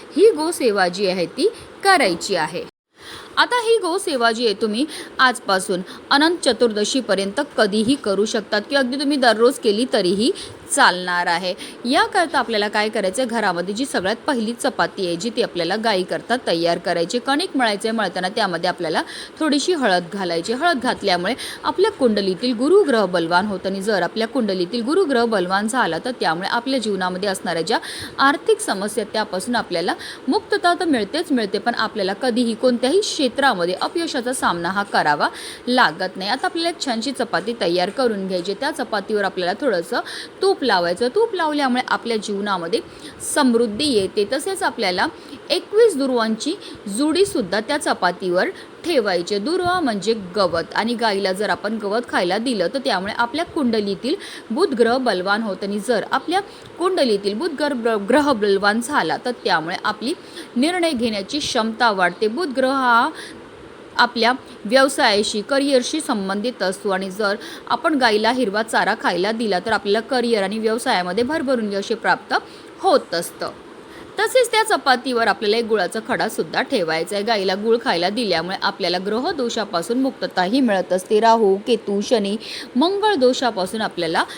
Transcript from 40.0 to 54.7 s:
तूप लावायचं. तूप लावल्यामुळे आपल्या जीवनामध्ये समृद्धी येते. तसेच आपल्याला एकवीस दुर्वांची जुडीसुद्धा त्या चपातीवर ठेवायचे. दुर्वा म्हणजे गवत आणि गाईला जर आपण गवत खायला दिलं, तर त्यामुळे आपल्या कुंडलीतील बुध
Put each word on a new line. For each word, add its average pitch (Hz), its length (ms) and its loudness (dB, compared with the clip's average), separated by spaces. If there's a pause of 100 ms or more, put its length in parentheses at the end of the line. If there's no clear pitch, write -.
तूप 392 200 4
लावायचं. 185 460 2
तूप 453 260 0
लावल्यामुळे 294 540 0
आपल्या 226 280 -2
जीवनामध्ये 202 640 -4 (540)
समृद्धी 240 500 2
येते. 202 480 0
तसेच 381 300 -4
आपल्याला 208 440 0 (440)
एकवीस 392 460 4
दुर्वांची 254 580 0 (440)
जुडीसुद्धा 294 640 2
त्या 285 160 -2
चपातीवर 185 720 0 (360)
ठेवायचे. 202 540 0
दुर्वा 349 420 0
म्हणजे 220 340 0 (220)
गवत 165 380 0
आणि 226 200 0
गाईला 202 380 0
जर 190 180 -2
आपण 208 320 -2
गवत 208 180 0 (100)
खायला 196 280 0
दिलं, 226 360 0
तर 277 40 0
त्यामुळे 202 340 -2
आपल्या 254 320 -2
कुंडलीतील 226 720 -2 (360)
बुध 269 240 0